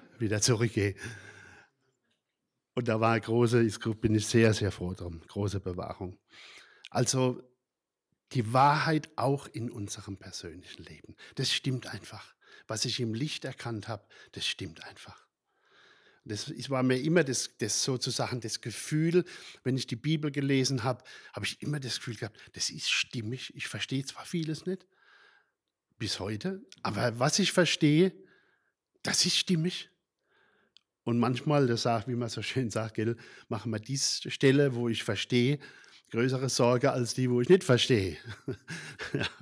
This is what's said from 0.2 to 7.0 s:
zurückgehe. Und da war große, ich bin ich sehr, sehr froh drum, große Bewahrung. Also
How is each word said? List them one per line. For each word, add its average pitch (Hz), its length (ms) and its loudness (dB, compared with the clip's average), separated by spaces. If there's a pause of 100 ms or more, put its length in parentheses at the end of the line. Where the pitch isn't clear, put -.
zurückgehe. 107 540 2 (1800)
Und 117 160 -2
da 110 100 2
war 113 180 4
große, 117 460 4
ich 104 160 0
bin 107 360 0
ich 104 120 0
sehr, 113 260 6
sehr 101 200 -2
froh 90 200 -6
drum, 87 340 -10
große 98 340 -4
Bewahrung. 90 580 -8 (720)
Also 127 520 0 (920)